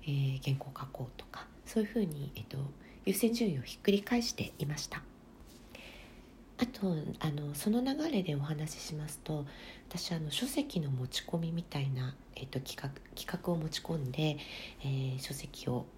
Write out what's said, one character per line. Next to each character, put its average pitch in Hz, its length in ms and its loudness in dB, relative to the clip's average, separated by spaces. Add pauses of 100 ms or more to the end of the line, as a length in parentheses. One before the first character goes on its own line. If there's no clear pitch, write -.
え - 20 -2
ー、 135 380 4
原 135 120 4
稿 135 140 -6
を - 80 -12
書 135 80 -6
こ 127 220 -6
う - 120 -14
と - 60 -14
か、 - 220 -12 (180)
そ - 140 2
う - 20 6
い 208 40 4
う - 20 -4
ふ - 80 -2
う 220 80 6
に、 147 320 -2
え 104 60 -6
っ - 40 -6
と、 135 120 -6 (480)
優 196 60 6
先 226 220 6
順 233 160 4
位 143 80 2
を 123 40 -2
ひ - 160 -8
っ - 20 -18
く - 100 6
り 202 120 8
返 240 200 4
し - 120 0
て - 260 -2
い 143 60 2
ま 147 100 0
し - 100 -6
た。 - 160 -6 (1500)
あ 247 100 4
と、 190 280 2 (240)
あ 156 140 2
の、 147 200 -2
そ - 160 0
の 240 140 6
流 285 300 2
れ 202 100 4
で 156 140 2
お - 20 2
話 151 360 0
し - 0 -
し - 200 -6
ま 151 140 -2
す - 100 -10
と、 151 260 -2 (440)
私、 - 240 -2
あ 165 80 2
の、 151 100 -2
書 240 160 0
籍 277 320 0
の 147 100 2
持 127 200 2
ち - 160 -2
込 - 140 0
み 165 120 2
み 170 140 0
た - 160 -2
い 135 100 2
な、 131 240 0 (220)
え - 80 -6
っ - 20 -10
と、 131 140 -2
企 - 200 -6
画、 135 80 -4 (280)
企 - 100 -6
画 - 260 0
を 170 40 4
持 156 140 0
ち - 100 -2
込 165 180 0
ん 127 140 0
で、 151 260 4 (440)
え 131 360 2
ー、 - 20 -2
書 - 140 -4
籍 - 340 -6
を 123 160 2 (140)